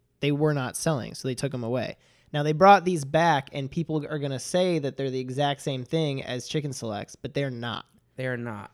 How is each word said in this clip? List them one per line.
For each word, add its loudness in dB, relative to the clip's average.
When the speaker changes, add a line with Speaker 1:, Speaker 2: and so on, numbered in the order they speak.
Speaker 1:
they 2
were 4
not -2
selling, -2
so -6
they -2
took -4
'em -4
away. -2
Now, 0
they 2
brought 8
these 0
back, 2
and -6
people -2
are -6
gonna -4
say 2
that -2
they're -2
the -2
exact 0
same -4
thing 0
as -6
chicken -2
selects, -6
but -10
they're 0
not. -6
Speaker 2:
They -4
are -2
not. -8